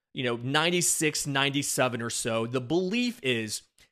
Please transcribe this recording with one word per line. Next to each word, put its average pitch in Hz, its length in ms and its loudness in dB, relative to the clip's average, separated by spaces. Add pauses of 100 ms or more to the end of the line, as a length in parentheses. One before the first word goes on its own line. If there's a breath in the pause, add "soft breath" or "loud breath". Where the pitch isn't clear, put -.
(140)
you 139 100 -4
know, 120 180 0
ninety-six, 156 880 2
ninety-seven 139 760 0
or 117 80 -4
so. 113 380 -2
The 127 140 -2
belief 185 600 -2
is 113 420 -2 (280 soft breath)